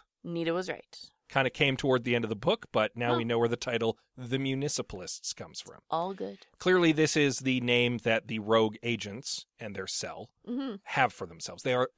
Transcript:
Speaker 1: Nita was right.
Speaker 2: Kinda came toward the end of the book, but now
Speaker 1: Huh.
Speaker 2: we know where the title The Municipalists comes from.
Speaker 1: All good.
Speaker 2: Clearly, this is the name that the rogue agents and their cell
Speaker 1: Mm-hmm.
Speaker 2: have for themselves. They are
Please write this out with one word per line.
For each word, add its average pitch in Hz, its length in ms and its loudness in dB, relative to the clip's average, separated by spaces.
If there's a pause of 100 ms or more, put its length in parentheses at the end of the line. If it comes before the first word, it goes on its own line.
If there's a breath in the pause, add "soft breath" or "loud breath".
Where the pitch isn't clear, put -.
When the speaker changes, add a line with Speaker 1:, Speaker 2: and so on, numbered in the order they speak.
(240)
Speaker 1:
Nita 170 300 -4
was 180 160 -4
right. - 400 -14 (200)
Speaker 2:
Kinda 131 200 2
came 139 280 2
toward 127 260 2
the 120 100 0
end 117 120 2
of 107 40 -6
the 110 60 -2
book, 160 360 0
but 110 240 2
now 117 180 -2
Speaker 1:
Huh. 120 40 2
Speaker 2:
we 117 80 -2
know 117 140 0
where 117 100 4
the 120 80 0
title 113 400 -2 (180)
The 127 220 -4
Municipalists 135 960 -4
comes - 280 -12
from. - 180 -18 (100)
Speaker 1:
All 175 240 -4
good. 190 320 -10 (140)
Speaker 2:
Clearly, 180 320 6
this 156 260 2
is 143 220 4
the 131 220 0
name 120 380 4
that 113 280 0
the 110 120 -4
rogue 110 440 4
agents 110 640 -6 (120)
and 104 160 -10
their 95 120 -8
cell 165 420 -8 (180)
Speaker 1:
Mm-hmm. 247 360 -6
Speaker 2:
have 135 280 0
for - 140 -10
themselves. 85 380 -12
They 131 100 -2
are 127 240 2